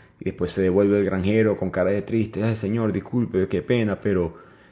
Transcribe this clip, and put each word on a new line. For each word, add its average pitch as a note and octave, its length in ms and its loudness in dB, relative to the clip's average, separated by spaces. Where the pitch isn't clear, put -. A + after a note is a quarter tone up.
y - 60 -12
después F2+ 260 -4
se G2 100 0
devuelve G2+ 380 4
el G2 60 2
granjero G2 520 2
con F#2 140 -4
cara F#2 200 0
de G2+ 120 0
triste. A2 400 -2
"Ay, A2+ 120 0
señor, A2 380 -2
disculpe, G2 540 -2
qué F2+ 140 -2
pena, A2 380 0
pero F2+ 360 0